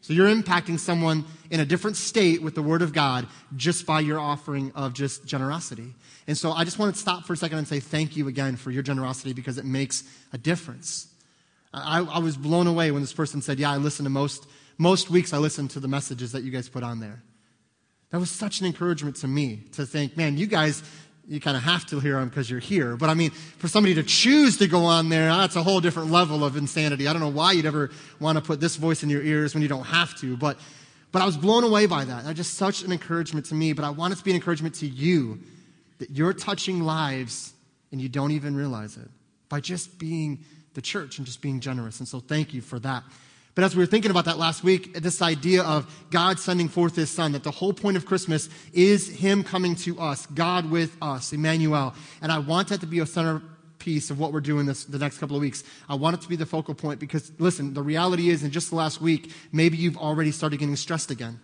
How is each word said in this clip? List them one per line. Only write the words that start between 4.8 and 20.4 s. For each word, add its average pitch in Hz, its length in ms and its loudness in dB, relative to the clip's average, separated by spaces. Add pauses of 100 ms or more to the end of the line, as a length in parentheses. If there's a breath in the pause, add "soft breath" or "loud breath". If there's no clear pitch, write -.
just 139 320 -6
generosity. 131 680 -6 (340 loud breath)
And 151 100 -2
so 160 140 -2
I 165 140 2
just 175 120 -8
want 208 160 2
to 202 60 -6
stop 180 260 -2
for 180 80 -4
a 160 40 -4
second 156 220 -2
and 147 80 -4
say 143 120 -2
thank 151 380 -2
you 143 100 0
again 135 300 -2
for 131 120 -10
your 131 140 -2
generosity, 131 480 -4
because 123 260 -8
it 135 80 -10
makes 135 380 -2 (300 loud breath)
a 131 40 -8
difference. 131 680 -4 (680 soft breath)
I, 151 260 -2
I 165 200 -2
was 165 160 0
blown 160 320 2
away 165 240 4
when 143 100 0
this 135 120 -6
person 147 280 -4
said, 135 180 -4
"Yeah, 143 120 2
I 139 60 0
listen 147 260 -2
to 139 60 -2
most, 139 360 -2 (320 soft breath)
most 180 320 4
weeks 170 220 4
I 147 60 -2
listen 147 320 -2
to 139 100 -10
the 135 80 -6
messages 127 460 -6
that 131 100 -6
you 131 80 -8
guys 127 160 -6
put 123 160 -8
on 117 160 -6
there." 110 240 -14 (840)
That 175 100 -2
was 180 100 -2
such - 300 -6
an 190 60 -2
encouragement 160 520 -2
to 139 100 -6
me 131 360 -2 (100)
to 143 120 -6
think, 147 320 -4
"Man, 151 200 0
you 202 100 -2